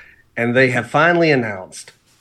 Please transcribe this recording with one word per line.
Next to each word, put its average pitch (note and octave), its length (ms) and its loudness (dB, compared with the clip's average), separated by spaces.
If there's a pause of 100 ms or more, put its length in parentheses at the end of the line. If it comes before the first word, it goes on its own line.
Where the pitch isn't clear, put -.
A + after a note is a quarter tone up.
(360)
and A#2+ 200 -2
they C3 140 4
have A#2+ 200 -4
finally E3 400 2
announced G#2+ 640 -6 (280)